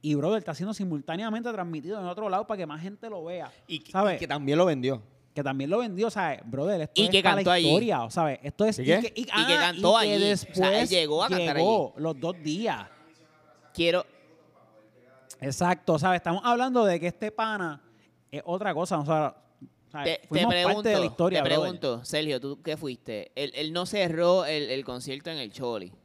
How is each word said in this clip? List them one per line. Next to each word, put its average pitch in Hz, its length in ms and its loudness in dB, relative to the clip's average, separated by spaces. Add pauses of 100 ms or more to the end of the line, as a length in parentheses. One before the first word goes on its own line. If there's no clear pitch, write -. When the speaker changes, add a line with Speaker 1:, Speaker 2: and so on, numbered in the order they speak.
Speaker 1:
Y, 151 160 0
brother, 170 220 2
está 160 160 -8
siendo 190 200 -6
simultáneamente 208 760 -4
transmitido 175 480 -6
en 185 60 -6
otro 196 220 -6
lado 190 200 0
para 208 100 -4
que 175 80 -6
más 151 160 -10
gente 202 260 -12
lo 196 160 -10
vea, 165 280 -10 (160)
Speaker 2:
Y 160 100 -6
que, - 140 -16
Speaker 1:
¿sabes? 190 240 2
Speaker 2:
y - 20 -6
que 165 80 -6
también 143 320 0
lo 180 60 8
vendió. 131 360 0 (340)
Speaker 1:
Que 147 100 -4
también 135 260 -4
lo 202 80 2
vendió, 220 320 -2
¿sabes? 160 340 -4
Brother, 147 360 -2
esto 156 200 0
Speaker 3:
Y 208 40 8
Speaker 1:
es 202 60 0
Speaker 3:
que 190 120 4
Speaker 1:
para 185 140 6
la - 20 2
Speaker 3:
cantó 180 140 4
allí. 175 160 4
Speaker 1:
historia, 160 420 2
¿sabes? 156 320 0
Esto 147 220 -2
es 214 160 0
Speaker 2:
¿Y 127 40 -2
qué? 160 140 6
Speaker 1:
y 226 40 0
que, 233 120 -4
y, 226 80 -4
Speaker 3:
Y - 20 -2
que - 80 -10
Speaker 1:
ah, 247 260 4 (140)
Speaker 3:
cantó 196 300 6
Speaker 1:
y 202 60 4
que - 60 2
Speaker 3:
allí. 196 180 4
O 196 40 2
sea, 185 340 0
Speaker 1:
después - 20 4 (100)
Speaker 3:
él 247 60 0
llegó 165 340 2
a 233 60 0
cantar 170 280 0
Speaker 1:
llegó 180 380 2
Speaker 3:
allí. - 80 -8
Speaker 1:
los 156 180 -4
dos 170 220 -6
días. 151 440 -4 (880)
Speaker 3:
Quiero 170 320 2 (1400)
Speaker 1:
Exacto, 165 580 0
¿sabes? 180 200 2
Estamos 175 260 -2
hablando 247 400 2
de 175 160 2
que 170 80 -2
este 214 240 -6
pana 208 500 -4 (480)
es 147 140 -10
otra 190 300 -4
cosa, 170 240 -2
o 147 80 -2
sea, 151 300 0 (520)
¿sabes? 151 320 -4
Speaker 3:
Te, - 20 -20
te - 60 -20
Speaker 1:
Fuimos 175 260 2
parte 180 40 2
de 175 60 2
la 180 80 4 (100)
Speaker 3:
pregunto, 208 220 2
Speaker 1:
historia, 165 380 0
Speaker 3:
te - 60 0
Speaker 1:
brother. 160 120 4
Speaker 3:
pregunto, 139 440 -4
Sergio, 147 360 -2
tú 139 220 -10
que 156 140 -6
fuiste, 123 580 -10
él, 139 200 -6
él 151 180 -6
no 175 140 -2
cerró 180 580 2
el, 147 260 -2
el 131 140 -4
concierto 131 460 -10
en 160 80 -8
el 117 140 -10
Choli 110 400 -6 (120)